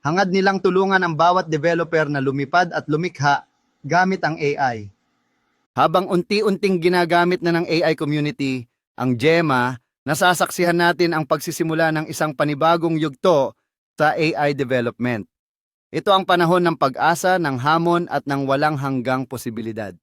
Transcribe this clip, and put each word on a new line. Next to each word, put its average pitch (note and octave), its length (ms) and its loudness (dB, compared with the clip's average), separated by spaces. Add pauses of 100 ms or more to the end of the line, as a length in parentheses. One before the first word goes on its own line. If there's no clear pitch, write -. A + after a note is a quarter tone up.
Hangad F3 320 0
nilang F#3+ 320 0
tulungan F#3+ 400 2
ang E3+ 80 -2
bawat E3+ 400 2
developer D#3+ 560 0
na C#3+ 160 -2
lumipad C#3+ 480 0
at D#3 160 -8
lumikha D3+ 560 -2 (400)
gamit F3+ 400 0
ang D#3 160 -4
A C#3+ 320 -2
I. G#2+ 160 -12 (880)
Habang D#3+ 320 2
unti-unting G3 720 0
ginagamit F3 640 2
na E3+ 160 2
ng E3 80 -4
A D#3+ 240 2
I - 20 2
community D3 680 -4 (320)
ang B2 240 -2
Gemma, C3+ 560 2 (320)
nasasaksihan F3 720 0
natin E3+ 320 2
ang D#3 160 -4
pagsisimula D#3+ 640 -2
ng D#3 160 -4
isang D#3 240 -4
panibagong D#3+ 640 0
yugto D3+ 560 0 (480)
sa D3 160 2
A D3 320 0
I D3 80 -2
development. A#2+ 720 -2 (640)
Ito D#3+ 160 -4
ang F#3+ 160 4
panahon F3 400 2
ng E3+ 160 0
pag-asa, D#3+ 560 0
ng C#3+ 240 -2
hamon E3 480 0
at C#3+ 160 -4
ng C#3 240 -4
walang C#3+ 320 0
hanggang C3 480 -4
posibilidad. A2 640 -10 (100)